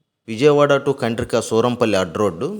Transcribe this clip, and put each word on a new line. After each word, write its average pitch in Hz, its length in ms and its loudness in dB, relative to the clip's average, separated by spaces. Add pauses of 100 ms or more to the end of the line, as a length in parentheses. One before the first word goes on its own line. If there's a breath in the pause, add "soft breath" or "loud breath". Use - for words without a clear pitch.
(280)
విజయవాడ 143 440 4
to 139 300 0
కండ్రిక 117 380 -2
సూరంపల్లి 113 640 0
అడ్ 87 220 -6
రోడ్డు. 95 360 -4